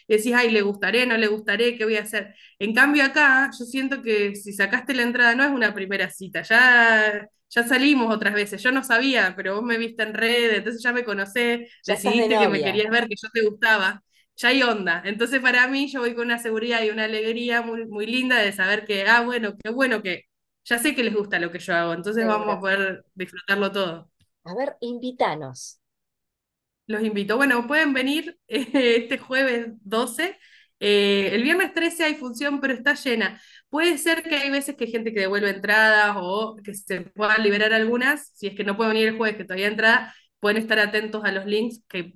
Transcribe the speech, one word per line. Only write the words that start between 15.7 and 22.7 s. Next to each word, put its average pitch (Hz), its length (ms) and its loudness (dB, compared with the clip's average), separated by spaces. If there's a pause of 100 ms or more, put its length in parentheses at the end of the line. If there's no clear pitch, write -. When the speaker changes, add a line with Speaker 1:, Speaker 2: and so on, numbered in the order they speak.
Speaker 1:
yo 269 140 -6
voy 240 140 -2
con 233 100 -4
una 233 140 -2
seguridad 226 440 -2
y 214 60 0
una 214 160 -2
alegría 233 560 -2
muy, 226 260 -8
muy 208 180 -8
linda 254 320 0
de 208 160 2
saber 202 320 -2
que, 202 220 -4
ah, 233 140 6
bueno, 233 400 -4
qué 214 80 -8
bueno 240 320 0
que 180 240 -8 (380)
ya 240 160 -2
sé 269 160 0
que 254 80 0
les 220 120 -2
gusta 202 240 -2
lo 170 120 -4
que 180 80 -10
yo 175 160 -4
hago, 170 180 0
entonces 208 320 -4
Speaker 2:
Seguro. - 20 0
Speaker 1:
vamos 214 300 0
a - 20 -10
poder 190 440 -2 (120)